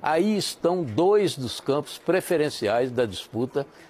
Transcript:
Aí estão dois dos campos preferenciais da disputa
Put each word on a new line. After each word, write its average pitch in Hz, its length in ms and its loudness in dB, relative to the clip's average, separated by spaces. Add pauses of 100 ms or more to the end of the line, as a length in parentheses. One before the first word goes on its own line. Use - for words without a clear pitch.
Aí 190 380 2
estão 175 440 0
dois 165 540 2
dos 127 240 -8
campos 143 380 -4
preferenciais 143 920 0
da 120 140 0
disputa 117 600 -4 (240)